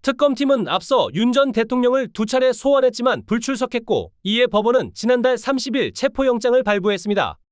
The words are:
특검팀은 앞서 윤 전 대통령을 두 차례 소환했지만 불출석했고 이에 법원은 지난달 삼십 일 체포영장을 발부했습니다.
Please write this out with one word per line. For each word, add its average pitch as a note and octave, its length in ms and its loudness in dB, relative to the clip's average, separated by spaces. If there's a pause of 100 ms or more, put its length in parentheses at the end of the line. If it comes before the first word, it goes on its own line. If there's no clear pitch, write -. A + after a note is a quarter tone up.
특검팀은 C4+ 640 0
앞서 F#3+ 460 0
윤 A3+ 180 0
전 C4+ 200 2
대통령을 B3 600 0
두 A3 140 -4
차례 B3+ 260 0
소환했지만 B3+ 760 0
불출석했고 A#3 840 -2 (120)
이에 A3+ 240 0
법원은 G#3+ 480 0
지난달 B3 420 0
삼십 C4+ 380 -4
일 G3 180 -2
체포영장을 B3+ 680 0
발부했습니다. G3 800 -2 (120)